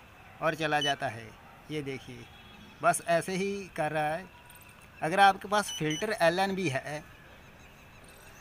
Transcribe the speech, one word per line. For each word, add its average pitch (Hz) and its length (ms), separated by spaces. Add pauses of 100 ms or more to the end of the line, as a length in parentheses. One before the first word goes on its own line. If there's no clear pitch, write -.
(420)
और 160 140
चला 151 260
जाता 143 280
है। 113 180 (440)
ये 151 120
देखिए, 127 420 (560)
बस 165 280
ऐसे 170 260
ही 196 160 (240)
कर 151 160
रहा 151 220
है। 185 120 (760)
अगर 160 180
आपके 196 280
पास 202 240
फ़िल्टर 165 500
एलएनबी 185 480
है, 139 340 (1400)